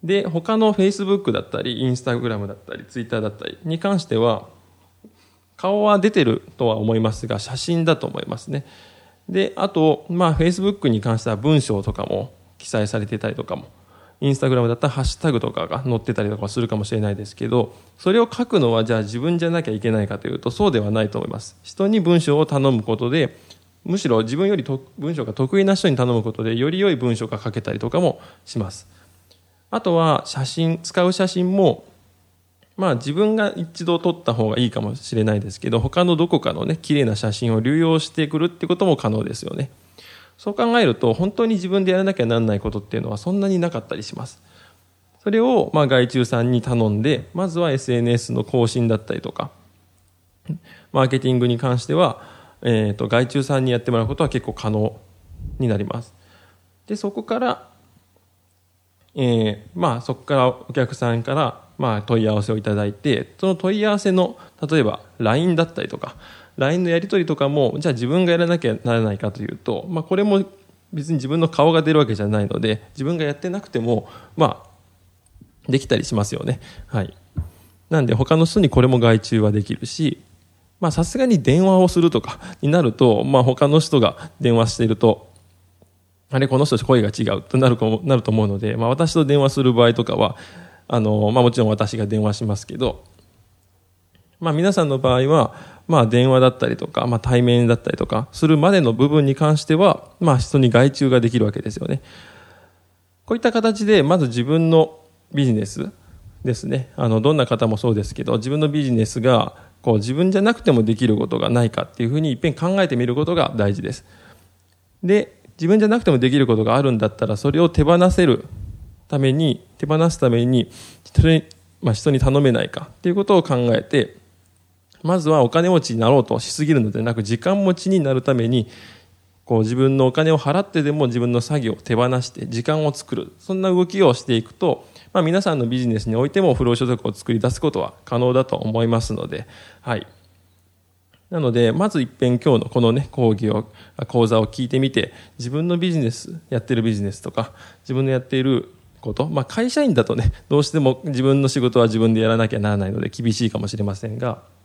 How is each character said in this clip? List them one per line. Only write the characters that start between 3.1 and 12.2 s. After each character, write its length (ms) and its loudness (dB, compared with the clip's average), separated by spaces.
だ 80 -4
っ 20 -12
た 160 -14
り 180 -12
に 140 -6
関 200 -2
し 60 -10
て 100 -4
は、 320 0
顔 260 0
は 140 4
出 140 2
て 120 2
る 200 0
と 100 0
は 100 0
思 180 0
い 40 2
ま 120 2
す 140 -8
が、 140 -4
写 180 -10
真 280 -2
だ 120 2
と 80 -8
思 160 -8
い 60 -8
ま 100 -8
す 120 -18
ね。 160 -6
で、 280 -2
あ 120 -4
と、 400 0
ま 200 0
あ、 80 2
Facebook 540 0
に 120 0
関 160 -2
し 60 -6
て 80 -2
は 40 -2
文 240 2
章 220 -2
と 100 -4
か 120 -6
も 280 -6